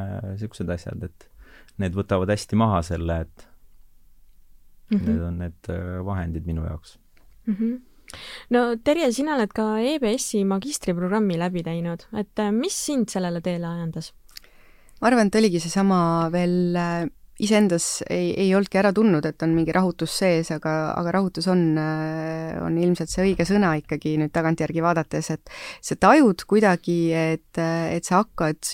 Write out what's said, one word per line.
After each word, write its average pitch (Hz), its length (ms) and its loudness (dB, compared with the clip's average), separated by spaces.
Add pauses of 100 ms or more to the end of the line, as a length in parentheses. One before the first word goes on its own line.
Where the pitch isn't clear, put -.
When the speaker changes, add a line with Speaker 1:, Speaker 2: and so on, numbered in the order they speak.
(360)
Speaker 1:
siuksed 104 340 -8
asjad, - 320 -8
et - 240 -14 (480)
need 92 180 -2
võtavad 95 380 0
hästi 104 260 -2
maha 107 260 4
selle, 82 380 -2
et - 280 -12 (1400)
Speaker 2:
Mhm. 196 160 0
Speaker 1:
Need - 160 0
on 85 160 -4
need, 87 300 -10
äh, 90 360 -6
vahendid 85 420 -4
minu 82 180 -4
jaoks. 80 340 -10 (480)
Speaker 2:
Mhm. 220 260 -2 (800)
No 240 260 2
Terje, 294 360 2
sina 294 220 -2
oled 220 180 0
ka 214 280 -2
E 285 180 0
B 226 200 0
S-i 202 260 -2
magistriprogrammi 190 920 -2
läbi 175 260 -4
teinud, 170 480 -6
et, 214 260 -6
äh, 208 140 0
mis 269 240 -2
sind 262 320 -2
sellele 175 320 -4
teele 170 260 -4
ajendas? 165 460 -8 (880)
Speaker 3:
Ma 220 80 2
arvan, 233 180 6
et 190 100 0
oligi 208 240 4
seesama 170 680 2
veel, 175 460 2
äh, 170 280 -2 (380)
iseendas 208 640 2
ei, 175 220 -2 (100)
ei 190 160 2
olnudki 196 240 2
ära 196 160 4
tundnud, 196 320 4
et 156 160 -6
on 160 140 2
mingi 160 180 2
rahutus 175 460 0
sees, 165 340 2
aga, 156 400 -2
aga 170 220 -2
rahutus 180 340 0
on, 180 140 4 (120)
äh, 160 840 -4
on 165 160 -2
ilmselt 175 320 0
see 185 140 0
õige 185 180 2
sõna 190 380 2
ikkagi 151 400 -4
nüüd 151 100 0
tagantjärgi 160 500 0
vaadates, 160 540 -2
et - 160 -12 (320)
sa - 160 -6
tajud 226 480 6
kuidagi, 175 640 2
et, 160 480 -2
äh, 165 380 -2
et 170 100 -6
sa 185 160 4
hakkad 160 400 -4 (120)